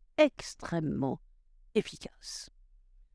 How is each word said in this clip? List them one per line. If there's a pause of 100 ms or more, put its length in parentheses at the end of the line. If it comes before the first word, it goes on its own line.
(180)
extrêmement (540)
efficace. (640)